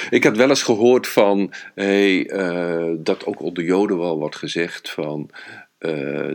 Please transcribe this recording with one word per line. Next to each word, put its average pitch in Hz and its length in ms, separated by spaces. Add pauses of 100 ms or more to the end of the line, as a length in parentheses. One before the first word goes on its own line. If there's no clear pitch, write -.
(100)
Ik 120 140
had 123 140
wel 131 120
eens - 140
gehoord 120 440
van, 101 460 (220)
hey, 98 540
eh, 87 680
dat 92 280
ook - 160
onder 85 220
Joden 95 340
wel 82 200
wordt 73 180
gezegd - 540
van, 76 400 (480)
eh, 82 140 (440)